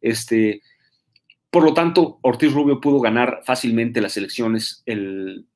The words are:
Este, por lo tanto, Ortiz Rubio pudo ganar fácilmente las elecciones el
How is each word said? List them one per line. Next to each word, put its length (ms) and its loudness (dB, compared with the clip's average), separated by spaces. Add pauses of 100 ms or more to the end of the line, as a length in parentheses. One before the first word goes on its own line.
Este, 580 0 (880)
por 140 4
lo 80 6
tanto, 480 0
Ortiz 320 2
Rubio 260 2
pudo 220 2
ganar 440 0
fácilmente 580 -2
las 160 -4
elecciones 680 -4
el 720 -8